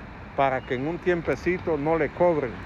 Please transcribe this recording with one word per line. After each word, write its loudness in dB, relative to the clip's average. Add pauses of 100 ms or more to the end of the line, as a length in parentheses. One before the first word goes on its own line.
(360)
para 2
que -2
en -4
un -2
tiempecito 0
no 2
le 2
cobren 2 (140)